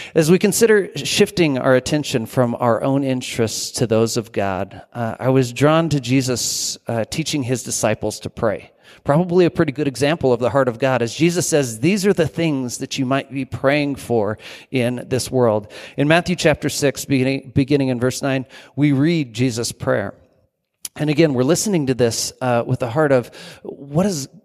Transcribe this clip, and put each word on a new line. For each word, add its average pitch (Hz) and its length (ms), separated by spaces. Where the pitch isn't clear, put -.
As 160 160
we 185 80
consider 208 580
shifting 156 640
our 131 160
attention 127 540
from 120 320
our 117 240
own 139 200
interests 127 760
to 123 80
those 113 280
of 110 160
God, 98 520
uh, 117 260
I 120 100
was 131 240
drawn 151 360
to 143 100
Jesus, 123 800
uh, 117 180
teaching 156 360
his 120 220
disciples 107 560
to - 100
pray. - 420
Probably 175 420
a 160 40
pretty 160 220
good 139 160
example 135 440
of 117 80
the 117 120
heart 131 160
of 113 100
God, 131 240
as 117 140
Jesus 170 340
says, 127 300
"These 180 260
are 202 80
the 165 140
things 135 500
that - 220
you 135 80
might 135 240
be 135 120
praying 143 520
for 110 420
in 123 380
this 120 240
world." 110 400
In 143 100
Matthew 170 280
chapter 151 340
six, - 360
beginning, 135 500
beginning 139 320
in 127 120
verse 127 220
nine, 135 240
we 147 160
read 143 420
Jesus' 117 380
prayer. 117 420
And 151 120
again, 151 240
we're 120 80
listening 170 440
to 131 60
this, 117 480
uh, 120 240
with 127 140
the 123 100
heart 143 220
of, 127 180
what 143 400
does 180 260